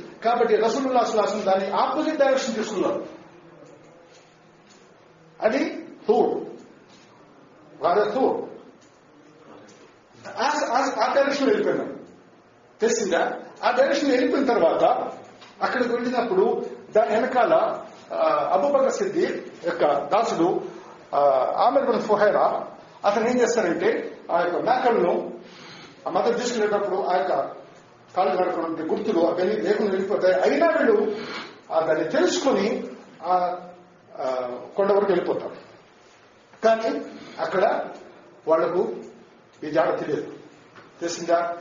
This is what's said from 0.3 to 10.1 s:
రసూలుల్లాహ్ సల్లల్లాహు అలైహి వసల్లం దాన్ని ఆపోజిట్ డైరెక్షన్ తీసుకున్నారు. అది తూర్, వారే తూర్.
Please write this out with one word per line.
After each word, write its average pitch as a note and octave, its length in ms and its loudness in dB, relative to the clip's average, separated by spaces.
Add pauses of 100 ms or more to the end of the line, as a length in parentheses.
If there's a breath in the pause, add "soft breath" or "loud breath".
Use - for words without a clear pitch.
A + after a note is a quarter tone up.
రసూలుల్లాహ్ A#3+ 500 2
సల్లల్లాహు G#3 220 0
అలైహి G3+ 120 -4
వసల్లం F#3+ 200 2
దాన్ని F#3 220 -2
ఆపోజిట్ D#4 340 -2
డైరెక్షన్ B3+ 380 2
తీసుకున్నారు. - 520 -4 (2250)
అది C4 460 -2 (220)
తూర్, G#3+ 360 2 (1400)
వారే G3 300 0
తూర్. A#3+ 340 -2 (1800)